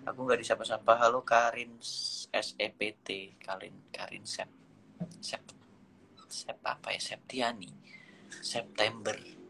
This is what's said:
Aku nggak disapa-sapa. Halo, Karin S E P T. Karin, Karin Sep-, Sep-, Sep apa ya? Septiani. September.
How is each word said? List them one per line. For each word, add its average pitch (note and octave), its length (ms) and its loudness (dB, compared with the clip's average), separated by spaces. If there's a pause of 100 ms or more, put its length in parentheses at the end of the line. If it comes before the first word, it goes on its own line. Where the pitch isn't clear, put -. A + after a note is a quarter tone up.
Aku B2 240 -4
nggak A#2 160 2
disapa-sapa. A2+ 560 4
Halo, A#2+ 240 8
Karin A#2 560 4
S - 480 -8 (320)
E G#2+ 80 2
P G#2 320 -4
T. G2 400 -8
Karin, F#2+ 480 -10
Karin F#2+ 400 -10
Sep-, - 240 -6 (720)
Sep-, - 320 -8 (720)
Sep - 320 -8
apa - 320 -4
ya? F#2 80 -4
Septiani. A#2 720 -2 (560)
September. A2 880 0 (340)